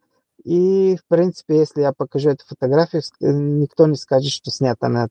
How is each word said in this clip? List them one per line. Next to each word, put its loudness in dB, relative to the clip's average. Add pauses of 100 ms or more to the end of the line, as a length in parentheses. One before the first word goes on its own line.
(460)
И, 0
в -20
принципе, 0
если 0
я 0
покажу -2
эту -6
фотографию, 0
ск-, -20
э, 0
никто 0
не 0
скажет, -2
что -12
снято -2
на -2